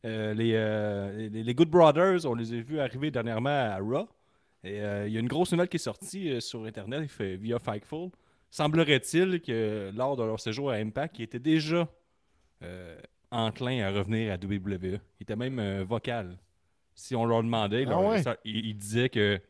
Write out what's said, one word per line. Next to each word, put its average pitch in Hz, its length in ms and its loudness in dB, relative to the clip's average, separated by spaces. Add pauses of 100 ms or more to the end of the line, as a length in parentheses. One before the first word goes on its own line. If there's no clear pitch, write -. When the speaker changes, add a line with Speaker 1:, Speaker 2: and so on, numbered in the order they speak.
Speaker 1:
euh, 110 280 -2
les, 113 220 2
euh, 107 720 -2
les, 110 140 -6
les 120 120 0
Good 160 140 6
Brothers, 165 560 6
on 123 100 0
les 117 180 -4
a 117 80 -4
vus 147 180 -6
arriver 135 320 -2
dernièrement 117 380 -2
à 120 280 0
Raw. 127 300 0 (560)
Et, 101 180 -6
euh, 104 260 -2
il 110 60 -2
y 113 40 0
a - 20 0
une 120 80 0
grosse 156 240 0
nouvelle 175 180 2
qui - 80 -6
est - 20 -2
sortie, 175 520 -6
euh, 123 80 0
sur 110 260 -8
Internet, 113 440 -8
fait, 95 280 -6
via 117 220 -2
Fightful. 151 500 -6 (400)
Semblerait-il 160 920 2
que 107 540 -2
lors 131 200 0
de 120 80 -2
leur 110 160 -2
séjour 131 320 -2
à 110 40 0
Impact, 110 440 -4
ils 117 40 -6
étaient 120 160 -8
déjà, 156 480 2 (760)
euh, 90 340 -14 (340)
enclins 120 540 0
à 95 60 0
revenir 104 420 0
à 90 40 -4
W 98 220 -2
W 92 360 -4
E. 101 40 -8 (200)
Ils - 40 -14
étaient 104 120 -6
même, 127 240 -4
euh, 98 240 -2
vocal. 104 540 -4 (580)
Si - 200 -8
on 117 100 2
leur 117 180 4
demandait, 113 440 2
Speaker 2:
Ah - 20 -2
Speaker 1:
leur, 180 160 4
Speaker 2:
ouais ? 214 160 4
Speaker 1:
ça, 123 240 0
ils, 110 220 -4
ils 107 100 -4
disaient 110 320 2
que 104 300 4 (100)